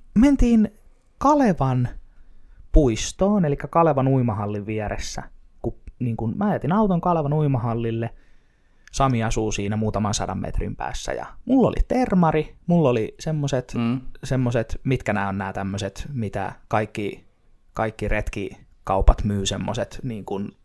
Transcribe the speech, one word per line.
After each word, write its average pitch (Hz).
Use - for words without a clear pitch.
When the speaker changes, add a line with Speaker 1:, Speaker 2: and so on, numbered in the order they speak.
Speaker 1:
mentiin 233
Kalevan 170
puistoon, 170
elikkä 143
Kalevan 143
uimahallin 104
vieressä, -
kun -
niinku 113
mä 202
jätin 131
auton 190
Kalevan 165
uimahallille, 117
Sami 131
asuu 110
siinä 104
muutaman 104
sadan 95
metrin -
päässä, -
ja 60
mulla 247
oli -
termari, 175
mulla 165
oli 113
semmoset, 143
Speaker 2:
Mm. 117
Speaker 1:
semmoset, 123
mitkä 123
nää 101
on 98
nää 98
tämmöset, 98
mitä 104
kaikki, 107
kaikki 110
retkikaupat -
myy, 101
semmoset 98
niinkun 104